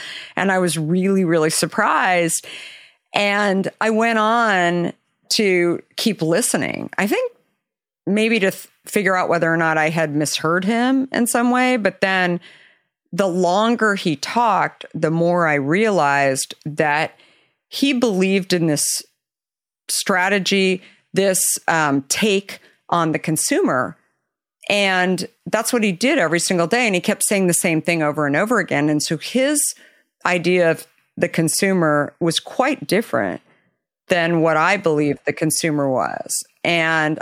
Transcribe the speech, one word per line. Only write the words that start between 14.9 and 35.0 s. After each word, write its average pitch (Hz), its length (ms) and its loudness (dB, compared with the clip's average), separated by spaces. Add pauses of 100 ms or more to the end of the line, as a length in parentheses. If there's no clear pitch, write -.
the 160 180 -2
more 170 360 2
I 147 80 0
realized 143 1000 0 (100)
that 151 520 -2 (520)
he 277 220 0
believed 190 600 0
in 170 140 0
this - 360 -2 (880)
strategy, 190 920 0 (320)
this, 190 280 2 (260)
um, 147 360 2
take - 560 -2 (300)
on 165 220 0
the 156 80 -2
consumer. 160 800 -2 (720)
And 185 580 0 (180)
that's 214 280 -2
what 233 100 2
he 208 80 2
did 262 260 0
every 170 220 0
single 170 280 0
day. 240 180 0
And 202 100 0
he 175 60 0
kept - 260 -2
saying 190 200 2
the 170 60 2
same 160 280 0
thing 170 220 -2
over 147 220 0
and 139 120 0
over 214 220 0
again. 151 300 0
And 147 140 0
so 160 140 -4
his 277 440 -2 (640)
idea 175 460 2
of - 160 -4 (300)
the 175 100 0
consumer 160 920 0
was 165 180 0
quite - 480 -2
different 117 540 -2 (640)
than 170 340 2
what 160 140 4
I 175 220 2
believed 151 480 0